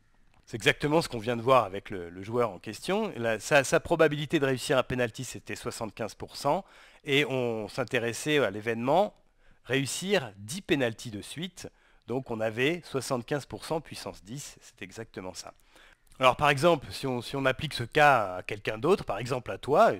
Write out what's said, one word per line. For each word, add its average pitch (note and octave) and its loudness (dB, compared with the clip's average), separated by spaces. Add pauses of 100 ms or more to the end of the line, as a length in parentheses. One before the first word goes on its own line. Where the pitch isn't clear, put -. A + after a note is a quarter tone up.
(460)
C'est - -10
exactement D3 2
ce - -6
qu'on B2 -8
vient A#2 -2
de A#2 -6
voir B2+ 6
avec G2 -8
le, F2 -8
le F2+ -12
joueur A2+ 0
en F2 -12
question. F3+ -4
La, A2+ 0
sa, C#3+ 4
sa E3 2
probabilité D#3 2
de C#3 2
réussir C3 2
un B2 4
penalty, B2 -2
c'était G#2+ -10
soixante-quinze A2+ -8
pour - -14
cent, D#3+ 0 (380)
et D3 4
on A#2+ -2
s'intéressait A#2+ -2
à G#2+ 2
l'événement A#2 0 (520)
réussir C#3 -2
dix A2+ -12
penalties B2+ 0
de G#2 -8
suite. - -12 (380)
Donc B2+ -6
on A2+ -6
avait B2 0
soixante-quinze C3 -4
pour - -12
cent D#3+ -4
puissance - -12
dix, A#2+ -14
c'est - -20
exactement F#2+ -12
ça. - -14 (680)
Alors B2+ 6
par D3 4
exemple, D3 4
si - -6
on, B2 -2
si - -8
on C3+ -2
applique C3 0
ce A#2+ -6
cas A#2 6
à F2+ -8
quelqu'un A2 -6
d'autre, D#3+ 2
par G2+ -6
exemple B2 -4
à F#2+ -8
toi, E3 4